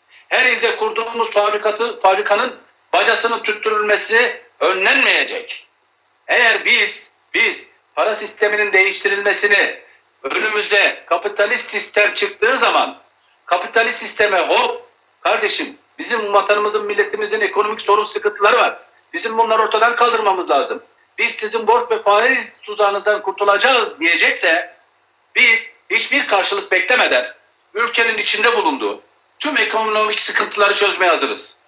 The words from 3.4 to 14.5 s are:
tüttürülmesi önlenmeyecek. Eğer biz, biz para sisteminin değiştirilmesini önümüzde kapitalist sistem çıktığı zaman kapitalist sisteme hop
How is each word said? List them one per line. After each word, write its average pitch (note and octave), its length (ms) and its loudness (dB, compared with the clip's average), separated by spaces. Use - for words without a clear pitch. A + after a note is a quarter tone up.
tüttürülmesi G#3+ 960 0
önlenmeyecek. F#3 1080 0
Eğer A3+ 380 2
biz, A3 460 -2
biz G#3 220 0
para G3+ 200 0
sisteminin G#3 580 -2
değiştirilmesini G3+ 1080 0
önümüzde G#3 840 0
kapitalist G#3 680 -2
sistem G#3 420 0
çıktığı A3 440 0
zaman F3+ 400 0
kapitalist A3+ 540 0
sisteme G3+ 480 0
hop A#3 420 0